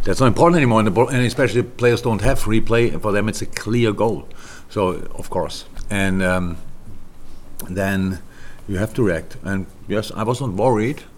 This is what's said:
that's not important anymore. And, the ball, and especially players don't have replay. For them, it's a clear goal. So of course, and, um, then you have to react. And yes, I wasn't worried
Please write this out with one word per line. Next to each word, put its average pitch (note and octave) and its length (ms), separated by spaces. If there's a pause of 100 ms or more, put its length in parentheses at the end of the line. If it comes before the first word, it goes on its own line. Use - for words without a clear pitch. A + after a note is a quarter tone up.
that's G2 160
not C3+ 60
important E3+ 320
anymore. A#2+ 220
And, G#2+ 60
the G#2+ 60
ball, A#2+ 160
and B2+ 160
especially A#2+ 380
players A#2+ 400
don't A2 180
have B2 240
replay. A2+ 560
For G#2+ 100
them, G2+ 180
it's G#2+ 140
a G#2 40
clear A2+ 460
goal. G2+ 360 (420)
So F#2+ 200 (240)
of - 160
course, D#2+ 340 (260)
and, G2 320
um, F2+ 340 (1120)
then F#2+ 520 (480)
you G2+ 80
have G#2+ 180
to C3+ 80
react. E2+ 400
And F#2+ 240 (220)
yes, G#2 240
I F2+ 100
wasn't A#2+ 320
worried A2+ 480 (160)